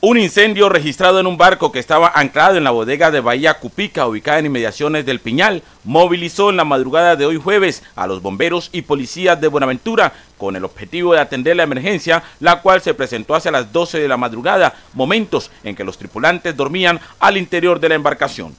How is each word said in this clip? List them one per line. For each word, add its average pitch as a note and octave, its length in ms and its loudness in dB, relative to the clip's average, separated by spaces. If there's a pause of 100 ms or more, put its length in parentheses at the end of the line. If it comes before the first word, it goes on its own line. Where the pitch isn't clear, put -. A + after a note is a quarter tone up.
Un A#3 140 6
incendio G3+ 500 4
registrado F3+ 520 2
en F#3 80 0
un F3+ 100 -4
barco F3 340 4
que C3+ 60 -6
estaba E3 380 2
anclado D3+ 420 2
en D#3+ 60 0
la C3+ 80 0
bodega C3 400 0
de D3+ 80 0
Bahía C3 400 0
Cupica, D3 480 -6
ubicada A#2 320 -2
en D#3 80 -2
inmediaciones C#3 580 -4
del B2+ 140 -4
Piñal, E3 420 -2 (220)
movilizó E3+ 680 2
en F#3+ 80 0
la E3 80 2
madrugada D3 500 2
de C#3+ 120 0
hoy D#3+ 100 -2
jueves F#3+ 460 0 (120)
a F#2 120 -4
los F#2+ 160 -6
bomberos E3 500 -4
y F3 80 -6
policías D#3+ 580 -2
de D3+ 80 0
Buenaventura C#3+ 640 -2 (280)
con G2 160 -6
el F#2 100 -8
objetivo E3 480 -2
de D#3+ 60 4
atender C#3+ 360 -2
la F3 60 0
emergencia, E3 640 -2 (160)
la E3+ 240 2
cual F#3 180 4
se D#3 140 -2
presentó B2 400 -4
hacia E3+ 160 -2
las A#2+ 200 -2
doce E3 280 -2
de D3+ 80 -2
la B2+ 100 0
madrugada, B2+ 560 0 (220)
momentos F3 560 -2 (120)
en G#2 120 -10
que G2+ 80 -10
los F#3+ 160 -10
tripulantes D3+ 580 -2
dormían E3 420 0 (200)
al G3 180 2
interior F3 420 0
de D#3+ 100 2
la D#3 60 2
embarcación. C3+ 640 -4